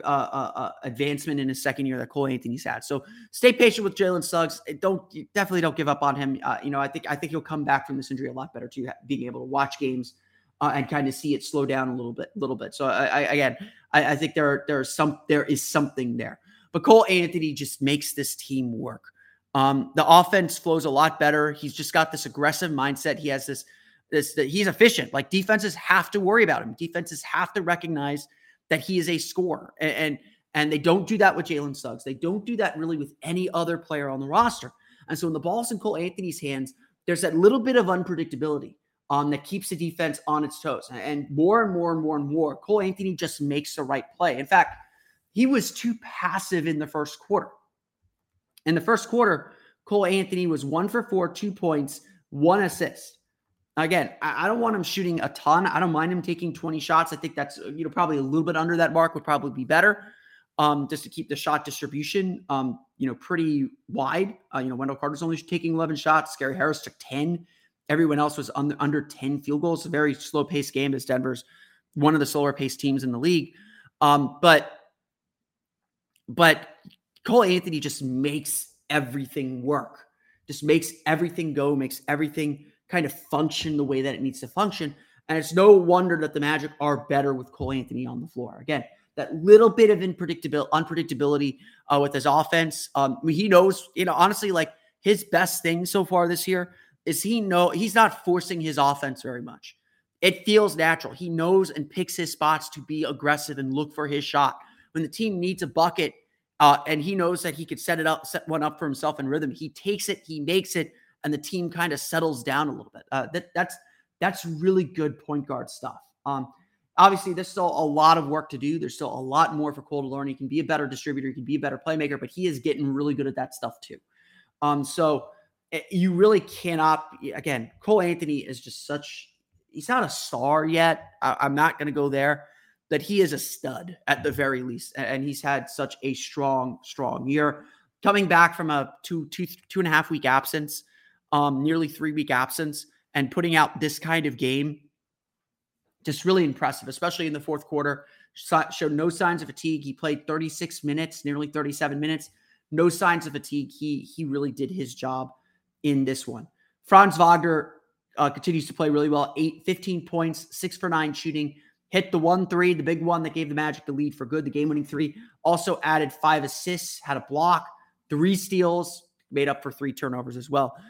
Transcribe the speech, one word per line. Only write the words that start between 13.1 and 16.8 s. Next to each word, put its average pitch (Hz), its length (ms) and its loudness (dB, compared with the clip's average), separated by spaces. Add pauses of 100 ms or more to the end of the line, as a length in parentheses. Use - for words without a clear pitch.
again, 143 360 0 (360)
I, 147 200 4
I 143 40 2
think 151 180 -4
there, 143 320 0
there 143 140 -2
are 131 40 -4
some, 151 440 -2
there 147 160 4
is 131 180 -2
something 135 540 -2
there. - 240 -10 (320)
But 165 100 -4